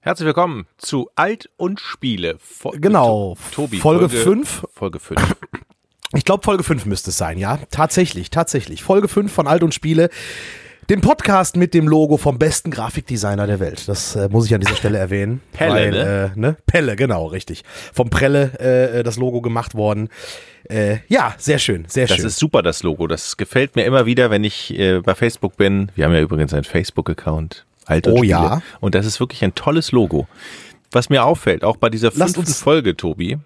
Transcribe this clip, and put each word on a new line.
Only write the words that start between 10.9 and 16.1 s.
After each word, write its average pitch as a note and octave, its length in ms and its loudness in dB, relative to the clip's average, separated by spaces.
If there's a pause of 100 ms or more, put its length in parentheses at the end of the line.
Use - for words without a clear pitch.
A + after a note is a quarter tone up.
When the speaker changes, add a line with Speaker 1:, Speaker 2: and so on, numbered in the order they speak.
Speaker 2:
Podcast G3 560 2
mit F3 180 2
dem D#3 140 4
Logo D#3 280 6
vom C#3 220 0
besten D#3 320 0
Grafikdesigner G#2 760 -4
der G2+ 100 0
Welt. F#2 300 -6
Das, - 260 -4
äh, G2+ 160 0
muss A2+ 160 4
ich A2 80 4
an G2 60 2
dieser G2 160 0
Stelle G#2 220 0
erwähnen. G2+ 480 -2
Speaker 1:
<laughs> - 60 -20
Pelle, D#3+ 220 0
Speaker 2:
weil, G2+ 160 2
Speaker 1:
ne? G2 460 0